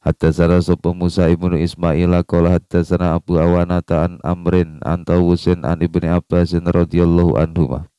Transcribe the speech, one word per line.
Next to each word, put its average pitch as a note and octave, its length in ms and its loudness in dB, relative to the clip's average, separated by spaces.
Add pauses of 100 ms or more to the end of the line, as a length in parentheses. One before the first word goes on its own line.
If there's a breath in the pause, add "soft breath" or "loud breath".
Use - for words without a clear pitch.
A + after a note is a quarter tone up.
Haddatsana E2 560 2
sapa E2+ 320 0
Musa F2 400 0
ibnu F2 240 0
Ismail F2 720 0
qala F2 320 2
haddatsana F2 560 -2
Abu E2+ 240 -2
Awanata F2 720 0
an F2 160 -18
Amrin F2 560 -2
an E2+ 240 -4
Tawusin F2 560 0
an D#2 160 -4
Ibni E2+ 320 -2
Abbasin F2 560 0
radhiyallahu E2+ 720 2
anhuma. D#2+ 480 -2 (120)